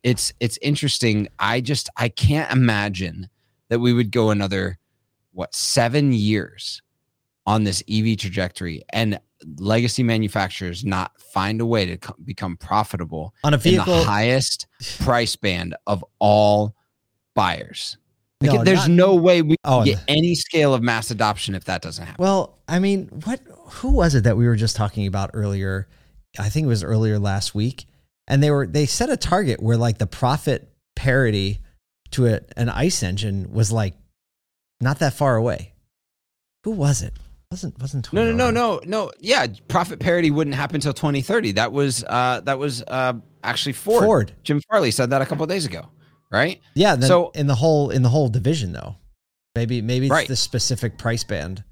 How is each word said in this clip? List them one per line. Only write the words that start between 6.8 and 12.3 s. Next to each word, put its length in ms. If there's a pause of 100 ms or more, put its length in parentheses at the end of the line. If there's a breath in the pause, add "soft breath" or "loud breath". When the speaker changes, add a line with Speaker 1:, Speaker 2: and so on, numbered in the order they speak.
Speaker 1:
on 200
this 240
E 140
V 120
trajectory 760
and 280 (400)
legacy 460
manufacturers 800
not 260 (100)
find 400
a 60
way 200
to 100
co-, 180 (100)
become 320